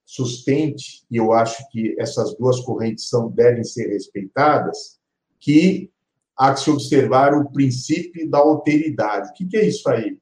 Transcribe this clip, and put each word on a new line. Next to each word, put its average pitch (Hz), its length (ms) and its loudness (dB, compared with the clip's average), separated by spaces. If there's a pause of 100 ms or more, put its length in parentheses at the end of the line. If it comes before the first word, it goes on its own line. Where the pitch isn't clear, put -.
(100)
sustente, 135 1000 -4
e 117 80 -2
eu 110 160 2
acho 117 360 -2
que 110 280 -4
essas - 400 -4
duas 123 220 2
correntes 110 500 -6
são, 117 200 -2
devem 117 320 4
ser 110 260 -8
respeitadas, 104 1120 -4 (400)
que 170 520 2 (440)
há 135 200 4
que - 60 -6
se 156 100 0
observar 143 640 2
o 151 180 0
princípio 147 800 -2
da 143 80 2
alteridade. 147 920 0
O - 60 -20
que, - 100 -10
que - 140 -4
é 208 80 4
isso 143 200 -2
aí? 113 360 -2